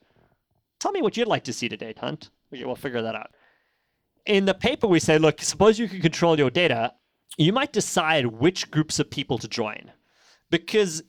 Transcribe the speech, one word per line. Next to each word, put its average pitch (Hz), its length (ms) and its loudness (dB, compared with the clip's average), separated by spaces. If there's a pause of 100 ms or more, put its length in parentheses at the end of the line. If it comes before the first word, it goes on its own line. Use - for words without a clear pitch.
(800)
Tell 381 120 -4
me 392 100 -4
what 208 140 0
you'd 233 120 0
like 156 160 -2
to 120 100 -8
see 117 160 -6
today, 110 300 -10
Hunt. 143 300 -10 (240)
Okay, 123 120 -12
we'll 127 100 -8
figure 120 260 -6
that 113 140 -6
out. - 160 -14 (920)
In 196 200 2
the 190 80 2
paper, 240 340 0
we 175 120 4
say, 156 180 4
"Look, 156 240 2
suppose 214 380 4
you 233 80 -2
could 185 140 -12
control 165 360 2
your 143 120 2
data, 127 440 0 (440)
you 165 160 4
might 269 200 -2
decide 160 540 0
which 120 440 -2
groups 151 280 -2
of 151 100 -4
people 135 280 -4
to 110 100 -10
join." 107 440 -8 (580)
Because 170 600 0